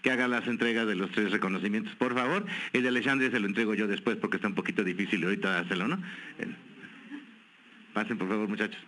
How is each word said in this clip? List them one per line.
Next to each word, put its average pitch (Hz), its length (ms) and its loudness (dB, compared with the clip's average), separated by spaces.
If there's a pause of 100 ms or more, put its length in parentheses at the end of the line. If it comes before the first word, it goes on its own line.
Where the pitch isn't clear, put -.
que 131 100 4
haga 123 160 4
las 120 180 0
entregas 117 400 2
de 104 80 2
los 92 160 0
tres 101 220 2
reconocimientos, 104 640 0
por 123 180 0
favor. 151 320 0 (260)
El 127 120 4
de 127 60 4
Alexandre 131 420 2
se 120 80 2
lo 101 80 0
entrego 107 260 2
yo 104 140 2
después 104 300 0
porque 98 180 -2
está 107 100 -2
un 95 80 0
poquito 95 300 0
difícil 92 400 0
ahorita 98 260 0
dárselo, 90 380 0
¿no? 180 80 0 (420)
Eh, - 80 -6 (1500)
pasen, 107 260 -2
por 92 100 -2
favor, 107 200 0
muchachos. 107 400 -2